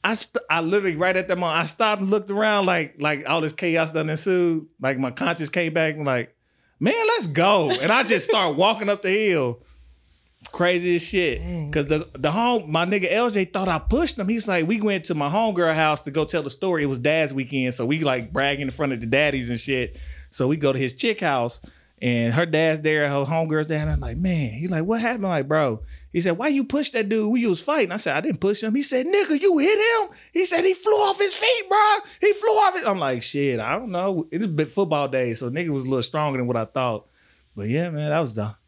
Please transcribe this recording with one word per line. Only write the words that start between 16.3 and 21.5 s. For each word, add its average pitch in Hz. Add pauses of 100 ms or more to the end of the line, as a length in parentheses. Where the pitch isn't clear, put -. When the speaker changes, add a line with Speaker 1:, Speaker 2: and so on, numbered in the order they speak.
Speaker 1:
the 139
story. 170
It -
was 135
dad's 147
weekend. 131
So 123
we 151
like 127
bragging 139
in 123
front 139
of 117
the 117
daddies 135
and 120
shit. 127 (320)
So 127
we 147
go 143
to 131
his 131
chick 214
house. 127 (440)